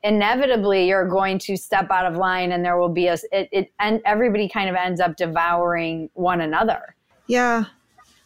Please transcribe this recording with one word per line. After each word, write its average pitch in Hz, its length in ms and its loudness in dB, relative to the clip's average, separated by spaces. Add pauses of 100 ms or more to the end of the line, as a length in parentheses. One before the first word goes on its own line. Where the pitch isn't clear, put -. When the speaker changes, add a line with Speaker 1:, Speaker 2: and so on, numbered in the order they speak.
Speaker 1:
inevitably 208 840 2
you're 190 200 2
going 190 300 0
to 196 180 -4
step 190 340 -2
out 185 160 0
of 165 100 -2
line, 185 360 0
and 175 120 -2
there 175 140 2
will 175 100 2
be 175 200 0
a 175 40 2
s-, 165 200 -4
it, 196 200 -2
it, 190 280 -2
and 214 240 0
everybody 214 440 2
kind 196 220 -4
of 180 60 -4
ends 180 240 -2
up 170 160 0
devouring 170 960 -2
one 175 260 0
another. 170 540 -2 (320)
Speaker 2:
Yeah. 240 380 0 (600)